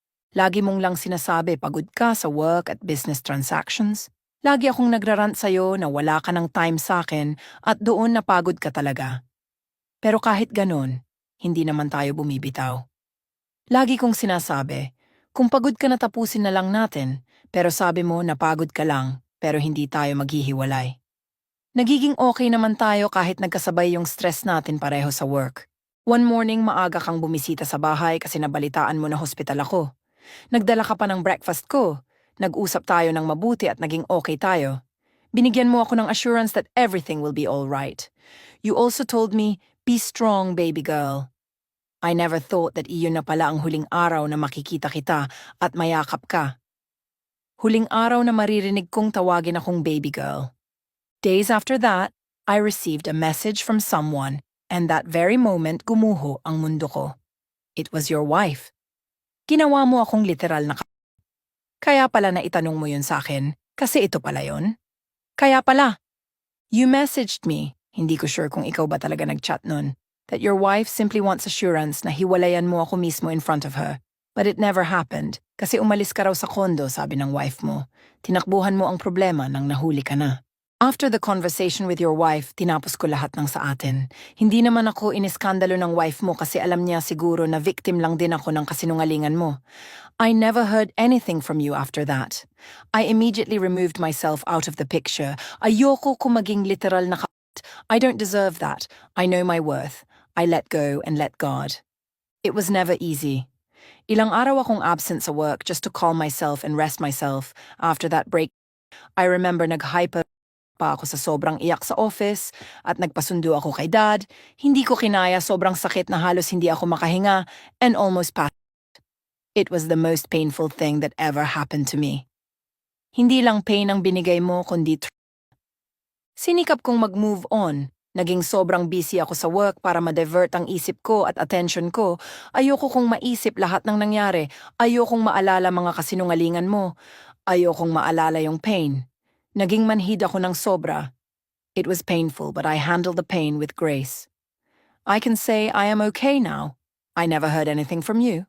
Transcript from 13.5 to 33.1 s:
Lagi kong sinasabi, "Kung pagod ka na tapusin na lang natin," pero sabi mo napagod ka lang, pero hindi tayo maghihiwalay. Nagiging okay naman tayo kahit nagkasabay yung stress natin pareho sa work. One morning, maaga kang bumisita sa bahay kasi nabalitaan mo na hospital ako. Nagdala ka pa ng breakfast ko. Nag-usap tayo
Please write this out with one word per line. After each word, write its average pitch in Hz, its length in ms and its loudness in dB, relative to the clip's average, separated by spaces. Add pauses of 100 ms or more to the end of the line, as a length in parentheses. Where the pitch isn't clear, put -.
Lagi 254 240 4
kong 240 160 0
sinasabi, 139 800 -2 (400)
"Kung 247 160 4
pagod 247 320 2
ka 277 80 0
na 254 80 4
tapusin 226 480 -2
na 196 80 0
lang 190 240 0
natin," 139 480 -2 (320)
pero 175 160 4
sabi 175 320 0
mo 170 160 0
napagod 160 560 -2
ka 156 80 -2
lang, 131 400 -2 (160)
pero 151 240 0
hindi 151 240 -2
tayo 143 320 -2
maghihiwalay. 135 800 -4 (760)
Nagiging 262 440 4
okay 247 320 2
naman 220 240 4
tayo 208 320 2
kahit 185 320 0
nagkasabay 175 560 0
yung 170 80 0
stress - 400 -4
natin 156 320 -2
pareho 143 320 -2
sa 143 160 -4
work. 135 480 -4 (320)
One 240 240 4
morning, 226 400 2
maaga 175 320 0
kang 165 240 -4
bumisita 156 400 -4
sa 143 160 -4
bahay 156 400 0
kasi 156 240 -6
nabalitaan 143 560 -2
mo 151 80 -2
na 151 80 -2
hospital 143 480 -6
ako. 160 320 -2 (560)
Nagdala 226 320 2
ka - 160 -2
pa 208 80 0
ng 190 160 -2
breakfast - 480 -2
ko. 180 320 0 (360)
Nag-usap 185 480 -2
tayo 170 260 4